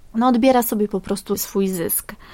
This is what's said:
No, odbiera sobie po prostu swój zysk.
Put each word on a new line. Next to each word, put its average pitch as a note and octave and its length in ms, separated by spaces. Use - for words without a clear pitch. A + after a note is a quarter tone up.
No, A#3 120
odbiera B3 360
sobie G#3 240
po G3+ 120
prostu G3+ 380
swój G3 300
zysk. - 480